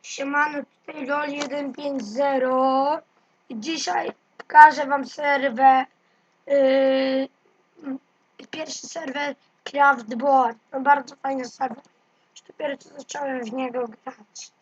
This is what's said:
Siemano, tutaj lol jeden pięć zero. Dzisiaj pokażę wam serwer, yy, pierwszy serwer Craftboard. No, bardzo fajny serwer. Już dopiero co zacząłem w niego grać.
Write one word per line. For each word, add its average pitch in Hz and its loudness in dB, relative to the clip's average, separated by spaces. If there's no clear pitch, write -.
Siemano, 294 -2
tutaj 294 -10
lol 294 -2
jeden 285 -6
pięć 277 -6
zero. 262 0
Dzisiaj 294 -6
pokażę 302 8
wam 269 -2
serwer, 269 2
yy, 269 2
pierwszy 311 -12
serwer 285 -6
Craftboard. 262 2
No, 269 -6
bardzo 277 2
fajny 269 -6
serwer. 240 -10
Już - -20
dopiero 285 -8
co - -20
zacząłem 269 -8
w 220 -10
niego 247 -6
grać. - -20